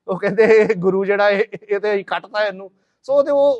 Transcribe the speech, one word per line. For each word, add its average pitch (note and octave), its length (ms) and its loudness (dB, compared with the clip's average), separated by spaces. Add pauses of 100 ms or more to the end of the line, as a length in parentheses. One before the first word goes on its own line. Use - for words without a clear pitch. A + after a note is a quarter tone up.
ਉਹ F#3 100 -6
ਕਹਿੰਦੇ G3+ 240 0
ਇਹ G#3+ 260 6 (100)
ਗੁਰੂ F#3+ 260 0
ਜਿਹੜਾ G3+ 260 0
ਇਹ, G3 140 0 (240)
ਇਹ G3+ 120 -2
ਤੇ G#3 140 -2
ਅਸੀਂ G3 100 -4
ਕੱਟਤਾ F#3+ 420 -6
ਇਹਨੂੰ। F#3+ 240 -10 (320)
ਸੋ C#4 200 2
ਤੇ C#4 80 -4
ਉਹ, C#4+ 300 2